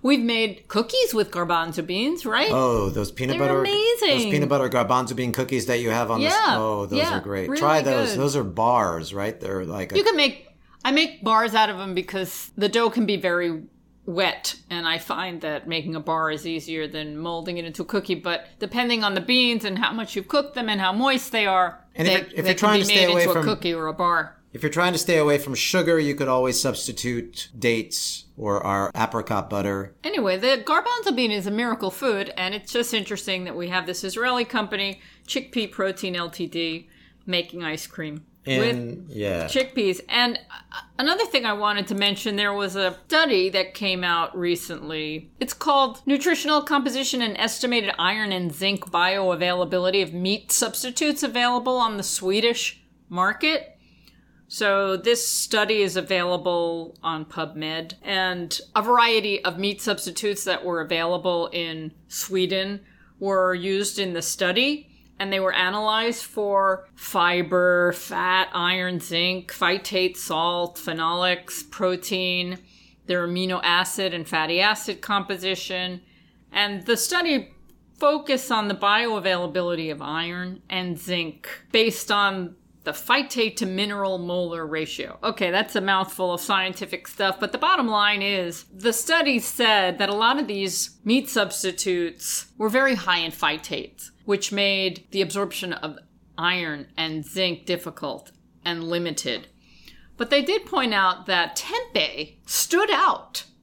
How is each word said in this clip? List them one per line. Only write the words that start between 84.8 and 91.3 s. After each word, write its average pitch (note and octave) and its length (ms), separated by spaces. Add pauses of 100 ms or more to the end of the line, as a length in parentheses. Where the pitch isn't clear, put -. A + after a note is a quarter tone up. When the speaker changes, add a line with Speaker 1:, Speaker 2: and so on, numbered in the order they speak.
Speaker 1:
Okay, G#3 300
that's G#3+ 240
a G#3 60
mouthful F#3+ 520
of F3 60
scientific F#3 680
stuff, F#3+ 300
but G#3 140
the - 60
bottom E4 300
line G#3 340
is F#3 420 (100)
the A3 200
study C#4+ 460
said G3+ 580
that G3+ 100
a G3+ 80
lot A#3+ 240
of C#4+ 80
these G3 440 (120)
meat A#3+ 240
substitutes F3+ 1200 (100)